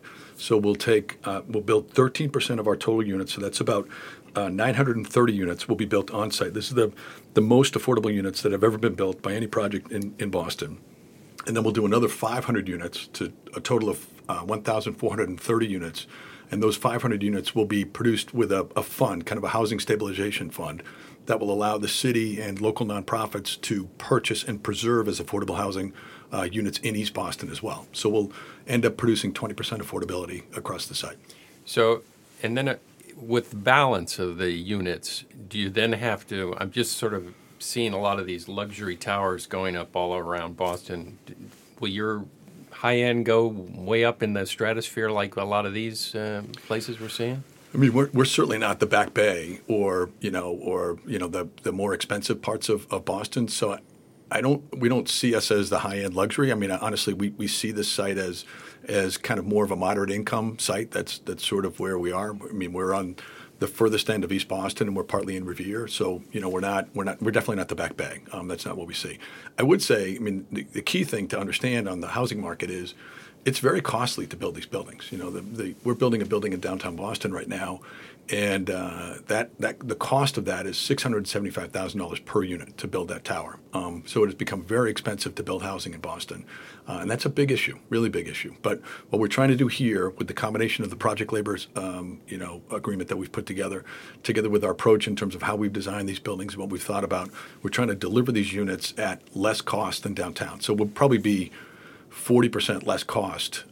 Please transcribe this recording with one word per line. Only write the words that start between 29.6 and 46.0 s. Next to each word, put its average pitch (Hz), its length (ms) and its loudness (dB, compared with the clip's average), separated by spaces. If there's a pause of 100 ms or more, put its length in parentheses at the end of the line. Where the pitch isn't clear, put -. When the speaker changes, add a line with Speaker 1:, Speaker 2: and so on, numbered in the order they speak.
Speaker 1:
affordability 90 600 -6 (140)
across 90 300 -6
the - 80 -10
site. - 240 -6 (460)
Speaker 2:
So, 117 380 4 (400)
and 113 140 0
then, 135 120 2
uh, 127 80 0 (400)
with 117 340 0
the 107 60 -8
balance 120 600 6
of 87 200 -2
the 92 120 2
units, 90 760 -2 (240)
do 107 100 -6
you 98 120 0
then 113 220 4
have 110 360 -2
to, 95 300 -4
I'm 98 120 -4
just - 260 0
sort 107 180 0
of 90 200 -6 (240)
seeing 117 340 -2
a 98 80 -2
lot 101 180 2
of 92 80 -4
these 87 220 -6
luxury 101 480 -6
towers 98 500 0
going 92 300 -2
up 87 180 -6
all 90 220 0
around 87 400 -4
Boston. 90 680 -4
D-, - 80 -16 (440)
will 110 100 -2
your 104 360 -2 (460)
high 120 260 2
end 120 300 4
go 113 200 6
way 101 600 0
up 117 160 2
in 104 100 0
the 98 140 0
stratosphere 110 640 0
like 101 260 0
a 98 80 0
lot 101 220 2
of 98 80 -4
these, 110 400 -4